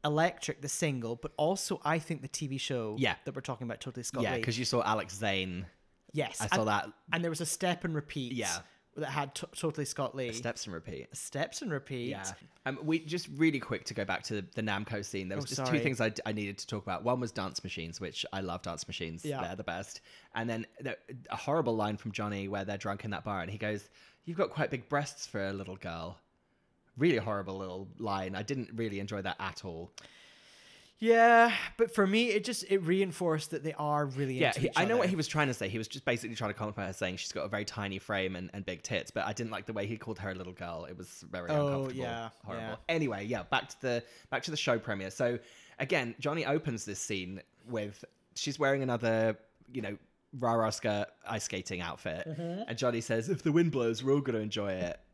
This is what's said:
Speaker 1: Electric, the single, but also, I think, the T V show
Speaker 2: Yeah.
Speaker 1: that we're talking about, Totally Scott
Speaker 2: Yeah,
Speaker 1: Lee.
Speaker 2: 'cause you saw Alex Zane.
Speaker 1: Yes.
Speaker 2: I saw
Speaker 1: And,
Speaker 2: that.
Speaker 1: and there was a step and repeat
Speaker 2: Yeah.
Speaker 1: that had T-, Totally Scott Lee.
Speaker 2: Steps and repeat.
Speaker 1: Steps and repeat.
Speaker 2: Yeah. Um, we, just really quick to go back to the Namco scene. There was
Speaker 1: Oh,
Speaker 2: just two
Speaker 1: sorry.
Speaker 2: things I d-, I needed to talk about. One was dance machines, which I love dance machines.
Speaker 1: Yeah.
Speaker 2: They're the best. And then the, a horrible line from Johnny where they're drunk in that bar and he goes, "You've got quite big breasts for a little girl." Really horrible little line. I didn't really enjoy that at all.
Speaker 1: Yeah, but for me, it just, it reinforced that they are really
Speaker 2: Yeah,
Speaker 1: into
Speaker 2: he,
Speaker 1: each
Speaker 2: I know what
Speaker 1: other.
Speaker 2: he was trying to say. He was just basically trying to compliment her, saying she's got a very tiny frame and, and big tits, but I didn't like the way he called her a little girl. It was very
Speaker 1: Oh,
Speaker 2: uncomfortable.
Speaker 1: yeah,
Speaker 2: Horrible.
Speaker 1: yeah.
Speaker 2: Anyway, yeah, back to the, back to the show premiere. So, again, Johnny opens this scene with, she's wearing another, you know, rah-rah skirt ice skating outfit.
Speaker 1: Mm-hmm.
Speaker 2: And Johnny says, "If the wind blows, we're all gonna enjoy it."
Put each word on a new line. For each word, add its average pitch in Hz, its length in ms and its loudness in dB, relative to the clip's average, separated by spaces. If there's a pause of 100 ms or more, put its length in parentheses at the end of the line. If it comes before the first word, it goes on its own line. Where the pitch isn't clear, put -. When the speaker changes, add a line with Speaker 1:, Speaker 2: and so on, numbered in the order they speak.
Speaker 1:
Electric, 156 560 2
the 139 80 -6
single, 123 460 0
but - 220 -10
also, 175 460 2
I 156 160 2
think, 151 220 -6
the 135 60 -10
T - 200 -6
V 135 100 -4
show 113 400 -2
Speaker 2:
Yeah. 127 180 4 (100)
Speaker 1:
that 139 100 -6
we're 139 60 -6
talking 127 260 -6
about, 113 140 -6
Totally 123 220 -10
Scott 120 200 -2
Speaker 2:
Yeah, 120 120 2
Speaker 1:
Lee. 117 60 0
Speaker 2:
'cause 113 160 0
you 123 80 -2
saw 120 180 2
Alex 98 320 0
Zane. 95 500 0 (480)
Speaker 1:
Yes. 135 280 -2
Speaker 2:
I 110 60 0
saw - 140 4
Speaker 1:
And, 107 80 2
Speaker 2:
that. 101 200 2 (240)
Speaker 1:
and 170 100 0
there 165 80 0
was 156 100 -4
a 165 40 -2
step 175 380 0
and 170 100 -2
repeat 147 400 -4
Speaker 2:
Yeah. 95 260 0 (360)
Speaker 1:
that 147 140 -4
had 143 260 -4
T-, - 100 -6 (100)
Totally 151 300 -2
Scott 135 300 -4
Lee. 123 180 -2
Speaker 2:
Steps 117 320 -4
and 98 80 -8
repeat. 80 420 -10
Speaker 1:
Steps - 460 -4
and 254 100 -4
repeat. 131 380 -4
Speaker 2:
Yeah. 95 220 -6 (340)
Um, 135 160 -2
we, 160 180 4
just 160 360 -4
really 151 240 4
quick - 260 -4
to - 80 -6
go 101 120 0
back 95 180 -2
to 104 180 -2
the 92 220 -6
Namco 104 420 -2
scene. 95 220 -4
There 95 100 -2
was 139 80 -4
Speaker 1:
Oh, - 40 -8
Speaker 2:
just 139 120 -4
two 127 40 0
Speaker 1:
sorry. 127 160 4
Speaker 2:
things 123 200 0
I 110 80 4
d-, - 160 -6
I 110 60 -2
needed 104 280 -4
to - 80 -10
talk 104 160 -4
about. 92 200 -4
One 123 160 4
was 123 140 -2
dance 95 300 -4
machines, 82 380 -6
which - 320 -6
I 98 80 -2
love 90 220 -4
dance 85 240 -6
machines. 82 380 -6
Speaker 1:
Yeah. 139 160 -4
Speaker 2:
They're 87 160 -4
the - 80 -8
best. 90 340 -6 (340)
And 113 160 -2
then 110 160 -2 (140)
the, 127 180 -6 (320)
a - 60 -2
horrible 139 400 2
line 107 220 2
from 107 160 -6
Johnny 101 340 -2
where 98 180 -2
they're 101 120 -4
drunk 101 280 -4
in 107 60 -4
that - 140 -6
bar 98 160 -2
and 87 100 -6
he 104 80 -8
goes, 107 300 -4 (360)
"You've 165 120 -6
got 190 120 4
quite 151 220 0
big 127 180 -6
breasts - 380 -2
for 98 180 -2
a 98 80 -2
little 95 220 -8
girl." 85 420 -8 (800)
Really 143 200 4
horrible 98 400 -2
little 95 300 -6 (100)
line. 98 380 -2
I 101 80 -4
didn't 131 300 -4
really 110 260 -2
enjoy 101 220 -4
that 92 180 -2
at 92 240 -6
all. 87 300 -8 (1040)
Speaker 1:
Yeah, 233 580 10 (220)
but 226 180 4
for 202 100 8
me, 220 260 6
it 214 120 4
just, 220 240 -2
it 196 120 6
reinforced 175 720 2
that 143 120 -4
they 156 120 -2
are 147 300 2
really 131 320 0
Speaker 2:
Yeah, 143 100 6
Speaker 1:
into - 120 4
Speaker 2:
he, 135 80 4
Speaker 1:
each - 80 -2
Speaker 2:
I 170 80 8
know 226 140 4
what 226 60 6
Speaker 1:
other. 180 80 4
Speaker 2:
he 190 40 2
was 156 140 2
trying 151 180 4
to 123 60 2
say. 98 160 0
He 110 80 -2
was 110 100 -2
just - 160 -10
basically 117 320 0
trying 107 140 -2
to 104 60 -2
compliment 107 340 -4
her, 95 40 -6
saying 92 220 -2
she's - 160 -6
got 76 140 -2
a - 20 -4
very 104 160 -2
tiny 98 360 -4
frame 95 360 0
and, 90 180 -6
and 98 120 -8
big 90 180 -6
tits, - 280 -2
but - 140 -2
I 107 60 -2
didn't 113 200 -4
like 98 140 -6
the 113 60 -8
way 101 160 -2
he 113 80 -2
called 107 240 -8
her 95 120 -4
a 92 40 -4
little 92 160 -8
girl. 87 380 -8
It 90 80 -12
was - 340 -14
very 87 200 -6
Speaker 1:
Oh, 147 160 4
Speaker 2:
uncomfortable. 135 360 -2
Speaker 1:
yeah, 117 260 -6 (140)
Speaker 2:
Horrible. 113 240 -6
Speaker 1:
yeah. 107 80 -6 (140)
Speaker 2:
Anyway, 127 360 0
yeah, 107 180 -2
back - 260 0
to - 120 -14
the, 120 220 0 (260)
back 127 140 -2
to 160 80 -6
the 147 60 -2
show 120 200 4
premiere. 98 320 -2
So, 120 300 0 (400)
again, 131 400 0
Johnny 147 260 0
opens 139 380 0
this 98 160 -6
scene 95 420 -4 (280)
with, 104 340 -4 (320)
she's 147 240 -4
wearing 139 240 6
another, 113 540 4 (340)
you 123 100 -4
know, 104 160 -4 (400)
rah-rah 117 340 4
skirt 104 360 0 (180)
ice 107 200 -4
skating 95 340 -4
outfit. 85 480 -4
Speaker 1:
Mm-hmm. 170 400 -6
Speaker 2:
And 117 100 -4
Johnny 120 220 2
says, 117 300 0
"If - 120 0
the 151 120 4
wind 170 180 8
blows, 120 320 2
we're 135 120 6
all 147 60 6
gonna 123 180 2
enjoy 104 340 0
it." 87 260 -2 (140)